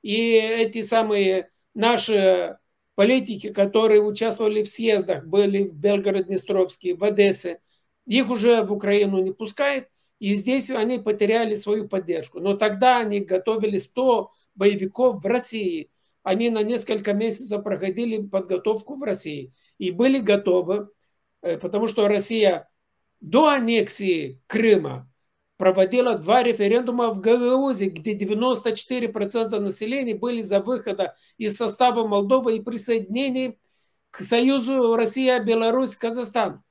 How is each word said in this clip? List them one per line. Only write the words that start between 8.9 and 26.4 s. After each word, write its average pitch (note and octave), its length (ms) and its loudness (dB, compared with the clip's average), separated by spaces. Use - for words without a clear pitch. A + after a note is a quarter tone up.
не F#3+ 80 -2
пускают, C4 560 -4
и G3+ 160 0
здесь B3 340 -2
они A#3+ 300 -2
потеряли G#3+ 560 0
свою G#3 320 -4
поддержку. E3+ 520 -6
Но G3 160 0
тогда G#3+ 440 2
они G#3 220 -2
готовили G3+ 580 -2
сто - 520 0
боевиков G3 680 0
в - 20 -6
России. G#3 640 -4
Они A3 280 0
на A3 140 0
несколько G#3+ 500 -2
месяцев G#3+ 500 -4
проходили G3+ 580 -4
подготовку G3+ 760 -4
в C4+ 60 -10
России D3 500 -8
и F3+ 140 -4
были C4 280 2
готовы, G3+ 680 0
э, E3+ 160 -4
потому G3+ 300 -4
что G#3 200 2
Россия G3+ 640 0
до B3 280 4
аннексии G3+ 1000 0
Крыма F#3+ 640 2
проводила F#3+ 600 2
два G#3+ 260 2